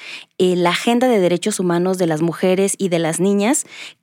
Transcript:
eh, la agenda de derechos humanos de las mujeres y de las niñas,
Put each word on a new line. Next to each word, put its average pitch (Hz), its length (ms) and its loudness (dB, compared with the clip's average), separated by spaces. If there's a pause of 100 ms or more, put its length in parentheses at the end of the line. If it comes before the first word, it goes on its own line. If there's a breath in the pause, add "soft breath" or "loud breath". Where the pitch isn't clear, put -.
(360 loud breath)
eh, 180 180 2
la 175 140 2
agenda 240 400 0
de 233 100 2
derechos 175 420 0
humanos 180 360 0
de 185 100 0
las 156 140 0
mujeres 185 560 0
y 196 140 -2
de 175 80 0
las 165 220 -2
niñas, 202 440 0 (380 loud breath)